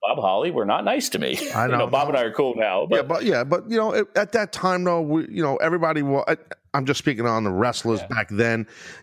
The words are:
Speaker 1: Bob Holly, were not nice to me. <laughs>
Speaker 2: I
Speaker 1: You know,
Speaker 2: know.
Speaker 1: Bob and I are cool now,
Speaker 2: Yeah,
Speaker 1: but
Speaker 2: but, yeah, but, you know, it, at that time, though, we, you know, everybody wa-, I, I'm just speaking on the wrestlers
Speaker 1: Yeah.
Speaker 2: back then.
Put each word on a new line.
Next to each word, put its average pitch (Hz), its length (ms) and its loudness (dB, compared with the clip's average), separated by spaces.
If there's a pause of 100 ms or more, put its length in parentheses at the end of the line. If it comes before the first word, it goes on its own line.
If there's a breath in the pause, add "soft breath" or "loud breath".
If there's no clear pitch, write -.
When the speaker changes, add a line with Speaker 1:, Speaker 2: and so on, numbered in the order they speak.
Speaker 1:
Bob 117 160 0
Holly, 107 340 2
were 117 120 -2
not 110 200 0
nice 247 260 0
to - 80 -2
me. 65 180 -2 (100)
<laughs> - 80 -6
Speaker 2:
I 113 120 2
Speaker 1:
You 127 60 0
know, 123 60 2
Speaker 2:
know. 113 100 2
Speaker 1:
Bob 139 200 2
and 139 80 0
I 127 60 2
are 113 100 -2
cool 131 240 0
now, 104 260 0
Speaker 2:
Yeah, 113 200 2
Speaker 1:
but 120 60 -6
Speaker 2:
but, 165 160 -2
yeah, 156 200 2
but, 180 260 -2
you 226 60 0
know, 220 160 0
it, 208 140 0 (100)
at 208 160 0
that 214 200 0
time, 180 320 0
though, 175 160 2
we, 156 300 0
you 170 120 -2
know, 139 140 2
everybody 160 460 0
wa-, 139 260 0
I, 160 80 2 (380)
I'm 135 120 0
just 139 120 2
speaking 120 280 0
on 113 180 2
the 104 80 0
wrestlers 113 480 0
Speaker 1:
Yeah. 95 80 -10
Speaker 2:
back 110 220 -2
then. 113 360 0 (360 loud breath)